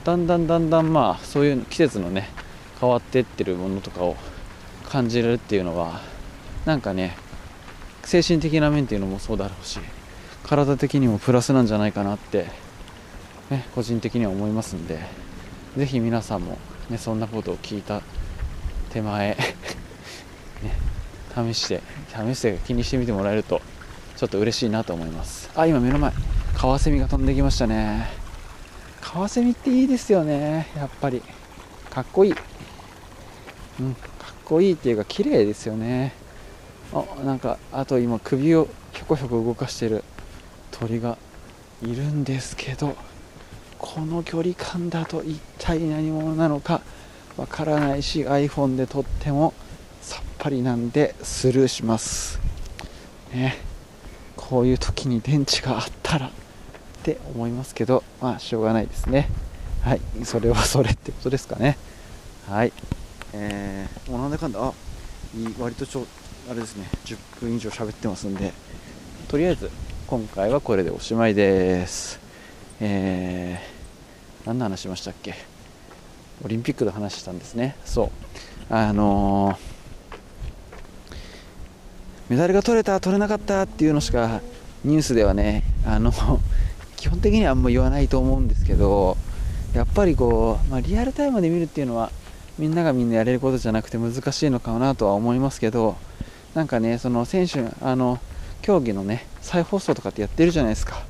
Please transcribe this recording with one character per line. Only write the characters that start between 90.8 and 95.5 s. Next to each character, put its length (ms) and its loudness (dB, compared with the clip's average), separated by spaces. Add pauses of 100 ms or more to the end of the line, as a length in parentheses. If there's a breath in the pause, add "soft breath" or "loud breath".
ア 60 4
ル 80 0
タ 160 2
イ 40 2
ム 100 2
で 80 4
見 100 2
る 40 2
っ 40 -2
て 140 -4
い 20 0
う 40 0
の 100 -2
は、 120 0 (480 loud breath)
み 120 0
ん 60 0
な 100 2
が 80 4
み 100 4
ん 60 4
な 80 4
や 80 4
れ 80 4
る 80 2
こ 100 4
と 60 2
じ 100 0
ゃ 60 2
な 80 2
く 80 -10
て 80 -4
難 160 0 (180)
し 160 2
い 20 6
の 120 2
か 180 -2
な 160 4
と 120 4
は 80 6
思 200 2
い 40 2
ま 120 2